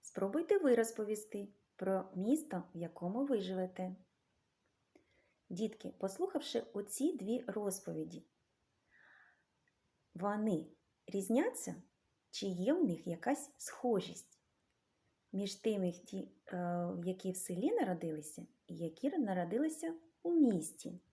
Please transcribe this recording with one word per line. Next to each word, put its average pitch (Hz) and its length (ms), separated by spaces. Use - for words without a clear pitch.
Спробуйте 285 500
ви 277 160
розповісти 214 720
про 190 280
місто, 202 460
в 170 40
якому 175 460
ви 262 160
живете. 185 560
Дітки, 208 480
послухавши 240 640
оці 262 440
дві 226 300
розповіді, 175 800
вони 202 520
різняться? 226 760
Чи - 160
є 190 260
в 349 120
них 170 220
якась 185 500
схожість - 840
між 196 220
тими, 190 380
ті, 190 360
е, 175 420
які 185 260
в 180 60
селі 190 340
народилися, 170 760
і 170 100
які 165 340
народилися 247 840
у 339 100
місті? 233 680